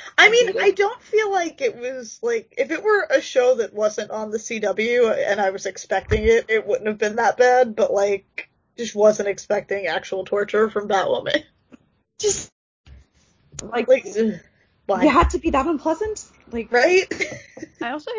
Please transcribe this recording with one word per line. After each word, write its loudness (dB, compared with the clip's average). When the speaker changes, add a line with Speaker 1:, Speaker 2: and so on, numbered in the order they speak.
Speaker 1:
I 8
mean, 4
Speaker 2:
Unneeded. -4
Speaker 1:
I 6
don't -2
feel -2
like -4
it -4
was, -10
like, -4
if -2
it -6
were 2
a 2
show 2
that -4
wasn't -2
on -8
the -4
C -8
W 2
and 0
I 0
was -8
expecting -4
it, 4
it 0
wouldn't -2
have -4
been -2
that 0
bad, 4
but, 0
like, -2
just -10
wasn't 4
expecting -4
actual -4
torture 0
from -6
Batwoman. 0
Speaker 2:
Just, -2
like, -6
Speaker 1:
Like, 4
ugh, 0
why? 0
Speaker 2:
you 6
had 4
to -4
be -2
that 0
unpleasant? -4
Like, -10
Speaker 1:
Right? 4
<laughs> -12
Speaker 3:
I -6
also -10